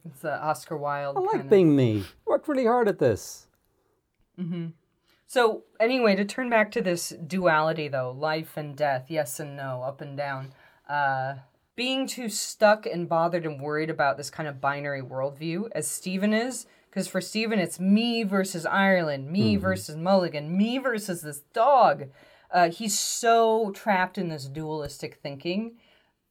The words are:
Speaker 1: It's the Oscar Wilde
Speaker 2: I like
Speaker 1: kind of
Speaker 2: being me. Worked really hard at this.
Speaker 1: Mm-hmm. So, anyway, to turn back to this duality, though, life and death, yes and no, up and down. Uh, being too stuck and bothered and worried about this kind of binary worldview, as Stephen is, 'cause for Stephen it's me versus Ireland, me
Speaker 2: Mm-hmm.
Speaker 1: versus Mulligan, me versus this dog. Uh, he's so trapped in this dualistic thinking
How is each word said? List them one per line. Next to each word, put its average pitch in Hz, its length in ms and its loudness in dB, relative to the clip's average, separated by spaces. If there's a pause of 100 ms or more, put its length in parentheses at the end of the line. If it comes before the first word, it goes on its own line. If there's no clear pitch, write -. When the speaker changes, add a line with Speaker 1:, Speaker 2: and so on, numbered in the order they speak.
Speaker 1:
It's 151 160 -20
the 143 200 -6
Oscar 151 360 -4
Wilde 143 400 -4
Speaker 2:
I 370 40 -2
like 381 100 0
Speaker 1:
kind 392 140 -2
of 135 60 0
Speaker 2:
being 175 240 8
me. 110 300 4 (220)
Worked - 200 0
really 262 200 2
hard 240 220 4
at 185 120 0
this. - 460 0 (920)
Speaker 1:
Mm-hmm. 170 280 -6 (600)
So, 226 380 2 (140)
anyway, 226 380 4
to 202 80 0
turn 247 240 -4
back 214 240 4
to 233 80 -2
this 175 300 -2
duality, 160 760 0
though, 131 240 -4
life 156 440 -4
and 147 200 -10
death, 139 320 0
yes 156 320 -4
and 143 160 -10
no, 131 260 -8
up 131 180 -8
and 143 160 -12
down. 135 360 -6 (360)
Uh, 135 460 -2 (420)
being 262 300 -2
too 247 240 -6
stuck 214 560 2
and 170 220 -6
bothered 170 360 0
and 147 160 -8
worried 151 300 -4
about 143 260 0
this - 140 -10
kind 156 180 -8
of 135 120 -10
binary 143 420 -2
worldview, 143 680 -6
as 156 140 -4
Stephen 190 460 -2
is, 240 340 -2 (240)
'cause 185 160 -4
for 185 140 -4
Stephen 220 380 -2
it's 165 200 -2
me 226 440 4
versus 190 420 -2
Ireland, 170 680 2
me 214 240 2
Speaker 2:
Mm-hmm. 196 80 2
Speaker 1:
versus 190 340 -2
Mulligan, 170 600 0
me 233 220 2
versus 220 420 -4
this 151 200 -10 (120)
dog. 214 560 6 (420)
Uh, 170 200 4
he's 208 280 -4
so 226 760 4
trapped 185 440 0
in 180 140 -4
this 139 160 -8
dualistic 156 720 -8
thinking 180 600 -6 (540)